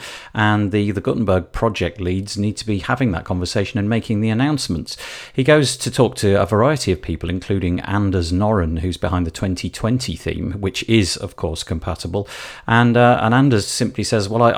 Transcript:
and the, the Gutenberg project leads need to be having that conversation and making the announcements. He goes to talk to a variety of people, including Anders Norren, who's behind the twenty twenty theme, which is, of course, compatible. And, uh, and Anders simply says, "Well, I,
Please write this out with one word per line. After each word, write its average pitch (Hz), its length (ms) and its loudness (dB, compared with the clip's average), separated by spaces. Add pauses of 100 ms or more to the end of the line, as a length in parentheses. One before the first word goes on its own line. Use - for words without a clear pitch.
(340)
and 104 380 2
the, 104 200 2
the 95 100 -4
Gutenberg 92 500 0
project 101 480 -2
leads 95 380 -4
need 104 200 -2
to - 80 -12
be 104 140 -2
having 120 320 0
that 82 140 -4
conversation 92 540 -2
and 101 100 0
making 110 320 0
the 110 80 2
announcements. 120 680 -2 (360)
He 131 100 0
goes 151 340 4
to - 140 -4
talk 117 260 2
to 98 240 4
a 98 40 2
variety 117 460 2
of 85 100 -2
people, 82 280 -6
including 90 520 -2
Anders 95 500 0
Norren, 90 480 2
who's 90 180 -4
behind 90 300 -2
the 82 40 -4
twenty 92 380 -4
twenty 117 460 -2
theme, 82 380 -6
which 98 360 -6
is, 107 280 4
of - 180 -10
course, 80 280 -6
compatible. 90 640 -4 (400)
And, 117 280 4
uh, 120 260 6
and 110 120 2
Anders 127 340 4
simply - 360 -4
says, 101 260 0
"Well, 113 140 2
I, 117 140 6